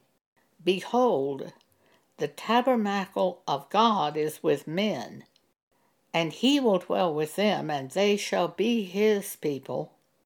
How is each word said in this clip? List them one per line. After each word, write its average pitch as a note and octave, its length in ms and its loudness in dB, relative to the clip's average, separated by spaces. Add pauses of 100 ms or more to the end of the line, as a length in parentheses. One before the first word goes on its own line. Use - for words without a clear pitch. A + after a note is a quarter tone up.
(640)
'Behold, F3+ 920 0 (640)
the D3+ 120 -4
tabernacle G#3 1200 0
of - 220 -4
God F#3+ 460 2
is D3+ 260 -4
with D3 240 0
men, D#3 580 -4 (880)
and E3 200 0
he C#4 280 2
will G#3 200 4
dwell F#3 340 0
with D#3 220 -2
them, E3+ 340 0
and C3+ 220 -6
they G3+ 240 2
shall F#3+ 320 0
be A3+ 360 0
his G3+ 520 0
people, C#3+ 560 -6 (340)